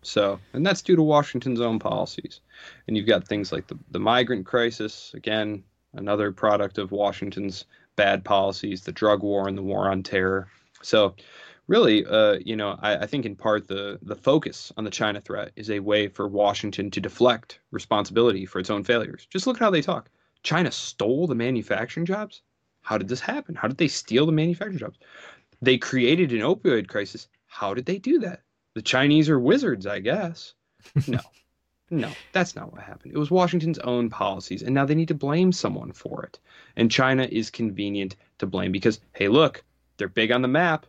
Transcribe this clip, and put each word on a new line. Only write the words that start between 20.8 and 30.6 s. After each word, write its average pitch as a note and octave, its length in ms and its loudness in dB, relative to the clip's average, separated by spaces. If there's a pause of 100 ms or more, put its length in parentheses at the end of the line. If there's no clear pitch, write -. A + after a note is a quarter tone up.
the C3+ 80 -2
manufacturing A#2 680 -2
jobs? G3+ 360 -6 (420)
How A2 140 -4
did G2 120 -4
this B2+ 100 -4
happen? C#4 340 -8
How - 140 -4
did C3 100 -4
they D#3 120 2
steal C3 360 0
the D#3+ 60 0
manufacturing E3+ 460 -2
jobs? A2 200 -12 (640)
They B2+ 160 6
created C3+ 540 2
an A2+ 80 0
opioid A#2+ 480 2
crisis. - 400 -8 (200)
How G2+ 260 -6
did B2+ 120 -6
they F#3 120 -4
do C#4 220 2
that? F3+ 240 -8 (320)
The A2 60 -8
Chinese C#3+ 480 4
are D3 100 4
wizards, C#3 460 2
I G2+ 140 -4
guess. E3 540 -4 (520)